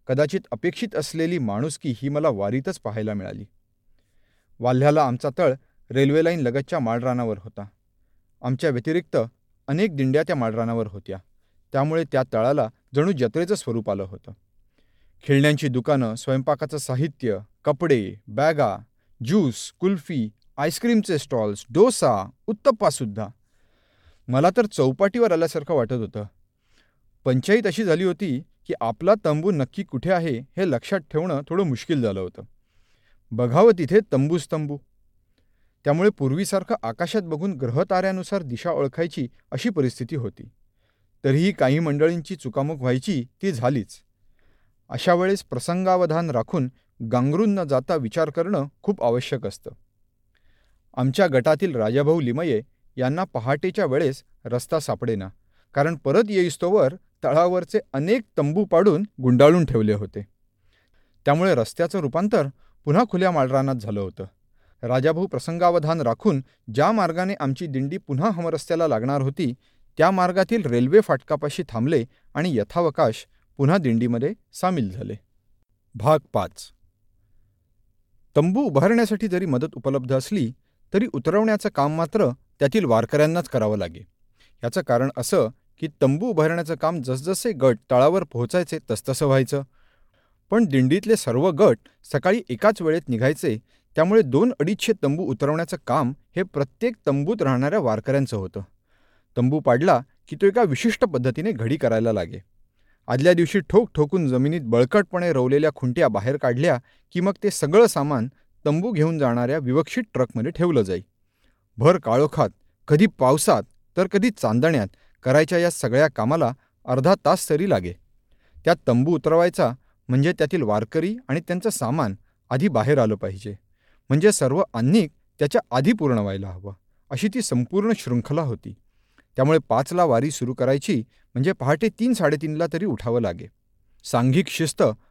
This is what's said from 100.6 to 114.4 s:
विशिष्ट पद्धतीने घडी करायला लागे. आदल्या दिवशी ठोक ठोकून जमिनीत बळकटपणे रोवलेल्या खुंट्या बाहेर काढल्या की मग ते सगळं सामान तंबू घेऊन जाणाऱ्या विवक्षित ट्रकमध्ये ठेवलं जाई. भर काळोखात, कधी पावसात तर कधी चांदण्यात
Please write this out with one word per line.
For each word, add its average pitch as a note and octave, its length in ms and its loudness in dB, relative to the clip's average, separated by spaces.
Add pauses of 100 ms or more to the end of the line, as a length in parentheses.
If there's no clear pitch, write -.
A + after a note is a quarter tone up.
विशिष्ट G#3 420 0
पद्धतीने D#3 480 -2
घडी A#2 240 -2
करायला A2+ 360 0
लागे. F#2 260 -4 (680)
आदल्या C3 260 4
दिवशी E3+ 280 2
ठोक G3+ 340 2
ठोकून D3+ 340 0
जमिनीत C#3 360 0
बळकटपणे E3+ 680 2
रोवलेल्या C#3 420 2
खुंट्या C3 340 0
बाहेर A2 280 -2
काढल्या C3+ 420 0 (340)
की F3 80 -2
मग F#3+ 120 0 (100)
ते G#3 80 0
सगळं F#3+ 360 4
सामान C#3 420 -2 (360)
तंबू E3+ 280 0
घेऊन D#3+ 260 0
जाणाऱ्या B2 400 0
विवक्षित C#3+ 440 -2 (120)
ट्रकमध्ये B2 360 -2
ठेवलं E3 320 0
जाई. F#2 200 -2 (760)
भर D#3+ 220 4
काळोखात, C3 520 2 (380)
कधी D3+ 180 6
पावसात C#3 560 2 (340)
तर F#3 100 2
कधी G3+ 240 0
चांदण्यात B2 560 0 (360)